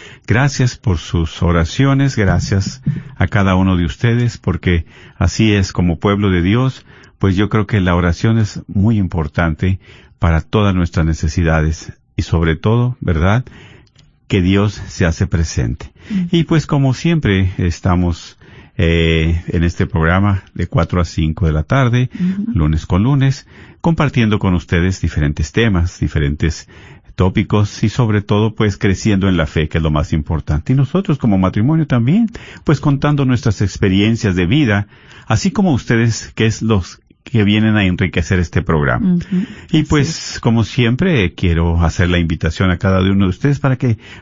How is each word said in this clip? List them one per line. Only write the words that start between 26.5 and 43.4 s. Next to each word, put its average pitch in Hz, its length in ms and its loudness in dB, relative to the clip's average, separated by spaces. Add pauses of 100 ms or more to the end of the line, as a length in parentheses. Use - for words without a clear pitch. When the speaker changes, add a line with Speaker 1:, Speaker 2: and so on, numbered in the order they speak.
Speaker 1:
tópicos 101 640 0
y 113 60 2
sobre 107 340 0
todo, 107 320 0
pues, 104 220 0
creciendo 98 540 0
en 92 80 2
la 78 80 0
fe, 78 220 -2
que 85 100 -4
es 80 40 -2
lo 78 80 0
más 73 220 -2
importante. 78 600 -2
Y - 20 2
nosotros 151 420 0
como 101 200 0
matrimonio 117 480 0
también, 151 420 0 (360)
pues, 156 160 0
contando 143 440 0
nuestras 123 380 0
experiencias 101 760 0
de 90 100 2
vida, 104 420 0 (380)
así 123 240 0
como 190 220 0
ustedes, 117 600 0
que 110 120 0
es 110 140 -2
los 107 400 -2 (240)
que 110 200 0
vienen 107 320 2
a 104 80 2
enriquecer 92 540 0
este 85 240 -2
programa. 76 540 0
Speaker 2:
Ujú. 175 200 -4 (340)
Speaker 1:
Y 160 100 2
Speaker 2:
Así - 100 4
Speaker 1:
pues, 156 440 -2
Speaker 2:
es. - 60 -12
Speaker 1:
como 113 240 2
siempre, 123 680 0
quiero 85 500 0
hacer 85 240 0
la 87 100 2
invitación 82 520 -2
a 85 80 0
cada 95 240 0
uno 98 220 2
de 92 60 0
ustedes 139 280 -2